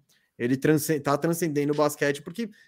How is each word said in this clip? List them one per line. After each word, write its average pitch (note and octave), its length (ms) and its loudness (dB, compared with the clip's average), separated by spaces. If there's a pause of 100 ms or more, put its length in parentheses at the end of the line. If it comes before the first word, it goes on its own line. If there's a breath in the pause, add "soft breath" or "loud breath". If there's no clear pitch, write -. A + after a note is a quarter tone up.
(400)
ele B2 160 2
transce-, D3+ 460 2
tá C#3+ 160 0
transcendendo D#3 540 0
o D3 40 0
basquete D3 460 0
porque G#3 280 -8 (180 soft breath)